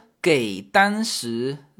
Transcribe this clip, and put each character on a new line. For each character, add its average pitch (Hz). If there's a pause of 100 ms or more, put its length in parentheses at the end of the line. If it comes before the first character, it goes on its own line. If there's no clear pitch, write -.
(220)
给 113
当 202
时 123 (220)